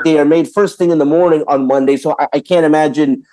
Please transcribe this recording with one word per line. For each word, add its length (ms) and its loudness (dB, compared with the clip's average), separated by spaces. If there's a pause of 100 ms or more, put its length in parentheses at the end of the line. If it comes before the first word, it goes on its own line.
they 160 2
are 60 2
made 260 0
first 280 -2
thing 100 0
in 80 0
the 80 0
morning 420 2
on 200 -2
Monday. 300 0
So 220 -4
I, 140 -2
I 60 -2
can't 260 0
imagine, 680 0